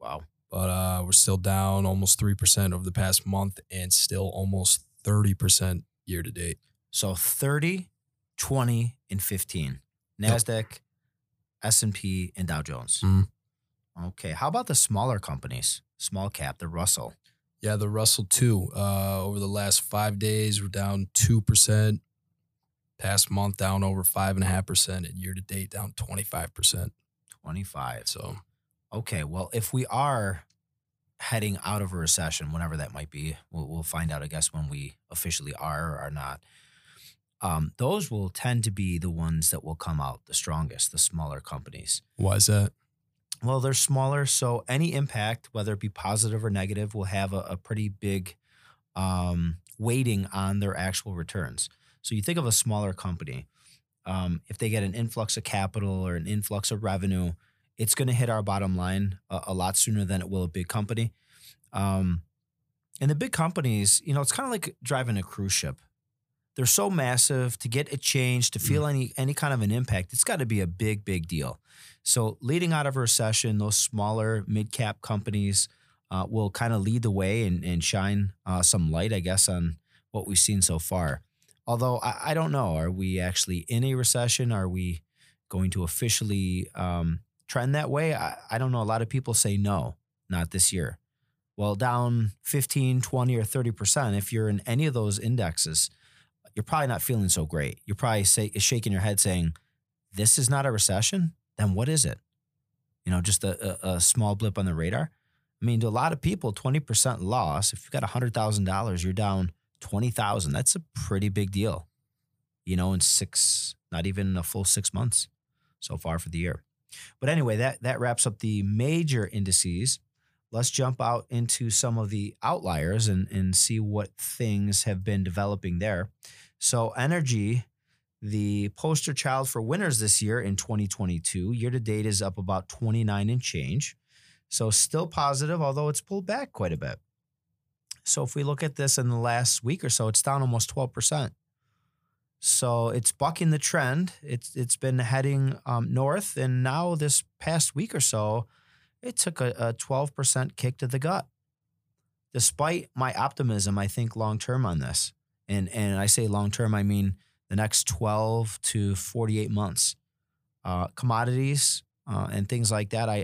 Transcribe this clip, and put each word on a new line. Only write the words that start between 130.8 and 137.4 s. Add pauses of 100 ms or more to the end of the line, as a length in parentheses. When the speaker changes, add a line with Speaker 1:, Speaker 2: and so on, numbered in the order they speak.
Speaker 1:
twenty-two,
year
to
date
is
up
about
twenty-nine
and
change. (540)
So
still
positive,
although
it's
pulled
back
quite
a
bit. (1040)